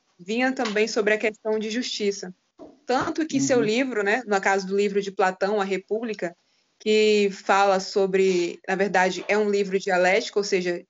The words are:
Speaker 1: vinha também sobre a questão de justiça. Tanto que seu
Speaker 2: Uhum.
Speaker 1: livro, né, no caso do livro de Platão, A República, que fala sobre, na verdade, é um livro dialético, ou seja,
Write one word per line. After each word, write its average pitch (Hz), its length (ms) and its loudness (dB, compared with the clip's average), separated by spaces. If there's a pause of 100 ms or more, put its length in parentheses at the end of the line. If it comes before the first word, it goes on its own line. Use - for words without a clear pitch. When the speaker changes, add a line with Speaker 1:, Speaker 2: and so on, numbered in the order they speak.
(180)
Speaker 1:
vinha 233 340 -2
também 220 340 -2
sobre 214 280 0
a 214 40 0
questão 214 400 -4
de 214 120 -4
justiça. 202 640 -4 (500)
Tanto 311 420 -2
que 269 140 -2
seu 269 180 2
Speaker 2:
Uhum. 226 60 2
Speaker 1:
livro, 226 380 0
né, 214 240 0
no 202 140 2
caso 196 260 0
do 190 100 -2
livro 202 240 0
de 202 100 -4
Platão, 190 500 0
A 190 40 0
República, 196 720 -6 (420)
que 214 540 4
fala 196 480 2
sobre, 190 880 0
na 190 60 -2
verdade, 185 540 0
é 202 100 2
um 208 120 0
livro 196 280 0
dialético, 185 640 0
ou 202 40 -2
seja, 180 460 -2